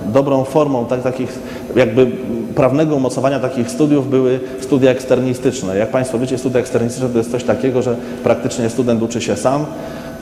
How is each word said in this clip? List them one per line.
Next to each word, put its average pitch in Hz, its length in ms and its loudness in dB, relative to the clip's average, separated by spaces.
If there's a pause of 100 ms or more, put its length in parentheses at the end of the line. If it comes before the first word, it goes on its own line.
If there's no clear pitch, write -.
dobrą 135 380 2
formą 139 420 2
tak, 127 160 -2
takich, 127 380 -4 (360)
jakby 120 360 4 (440)
prawnego 147 400 2
umocowania 131 440 0
takich 120 320 -2
studiów 147 380 2
były 131 300 2 (220)
studia 131 300 4
eksternistyczne. 127 840 0
Jak 110 140 0
państwo 127 280 -2
wiecie, 127 180 -2
studia 123 220 0
eksternistyczne 117 500 -2
to 117 80 0
jest 113 140 0
coś 120 120 -4
takiego, 123 380 0
że 117 140 0 (280)
praktycznie 117 460 0
student 117 340 0
uczy 113 180 -2
się 131 140 -2
sam, 143 300 0 (560)